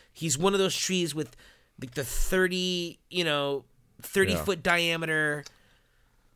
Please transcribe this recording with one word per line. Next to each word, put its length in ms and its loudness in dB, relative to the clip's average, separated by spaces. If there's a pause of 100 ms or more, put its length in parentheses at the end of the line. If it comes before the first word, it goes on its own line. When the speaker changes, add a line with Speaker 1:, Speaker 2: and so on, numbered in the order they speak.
(120)
Speaker 1:
he's 260 -2
one 140 4
of 80 2
those 160 2
trees 400 0
with, 180 -6 (460)
like, 140 -12
the 100 -4
thirty, 960 0 (120)
you 140 -2
know, 420 0 (360)
thirty 300 0
Speaker 2:
Yeah. 100 0
Speaker 1:
foot 220 -2
diameter, 800 0 (920)